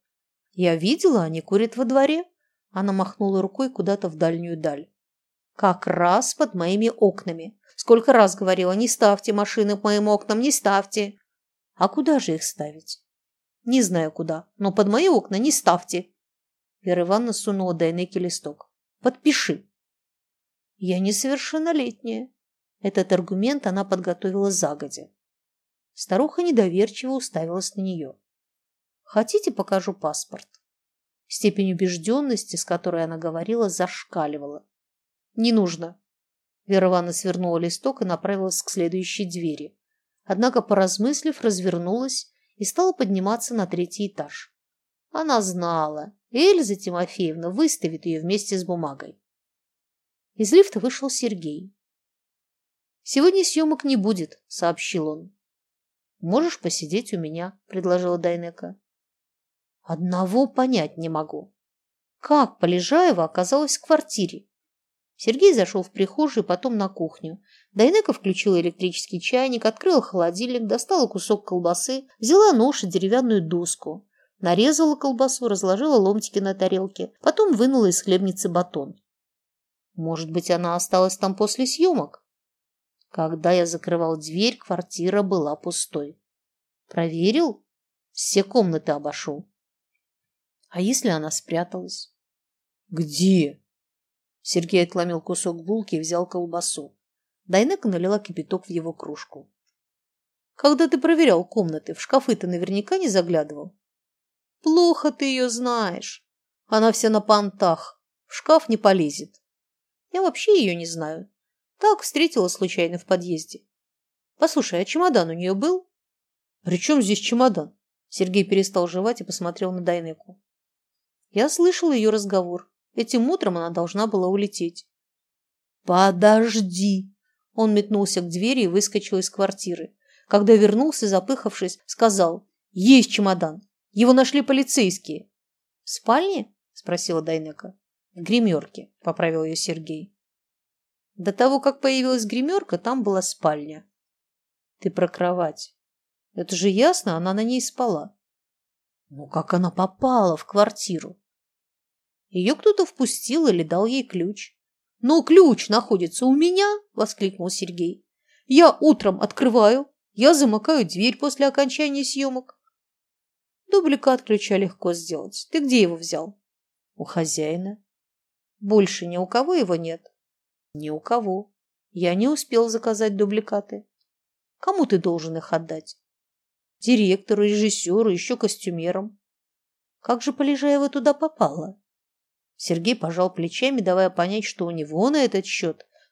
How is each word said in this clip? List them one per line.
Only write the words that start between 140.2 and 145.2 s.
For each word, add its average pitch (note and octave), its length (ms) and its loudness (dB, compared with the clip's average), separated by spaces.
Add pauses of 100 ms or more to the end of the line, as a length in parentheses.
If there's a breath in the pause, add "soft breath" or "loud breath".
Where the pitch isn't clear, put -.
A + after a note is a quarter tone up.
До G3 180 -6
того, C4 280 2
как C4+ 200 0
появилась B3+ 460 0
гримерка, B3+ 520 -4
там B3 260 -4
была F#3+ 180 0
спальня. D3+ 640 -4 (920)
Ты F#3 100 -4
про F3 160 0
кровать. F3 680 -4 (580)